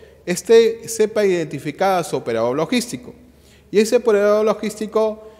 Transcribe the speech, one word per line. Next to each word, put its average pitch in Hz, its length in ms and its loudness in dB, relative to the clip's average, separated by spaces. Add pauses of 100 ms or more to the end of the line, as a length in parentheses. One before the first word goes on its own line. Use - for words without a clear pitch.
(260)
este 226 600 2
sepa 214 380 -2
identificar 170 760 -2
a 170 40 -4
su 151 120 -6
operador 120 400 -2
logístico. 160 580 -4 (560)
Y 185 100 2
ese 220 180 2
operador 214 480 2
logístico 214 840 -4 (120)